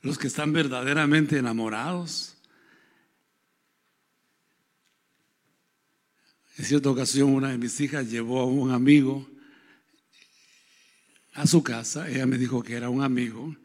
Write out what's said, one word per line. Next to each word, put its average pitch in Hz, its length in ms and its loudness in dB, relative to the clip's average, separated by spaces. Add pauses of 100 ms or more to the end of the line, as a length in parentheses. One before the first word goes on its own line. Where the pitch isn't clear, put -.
Los - 160 -6
que 139 100 -4
están 151 260 -2
verdaderamente 147 840 2
enamorados. 123 1000 -4 (4000)
En - 80 -8
cierta 139 240 2
ocasión, 135 440 2
una 135 160 2
de 127 80 -4
mis 120 240 -4
hijas 135 280 -4
llevó 117 320 -2
a 127 40 2
un 131 260 0
amigo 135 580 4 (2000)
a 147 120 -6
su 165 160 6
casa. 123 480 -8
Ella 131 160 -2
me 127 120 0
dijo 123 260 -2
que 117 100 -10
era 120 160 -6
un 131 140 -2
amigo. 123 600 -4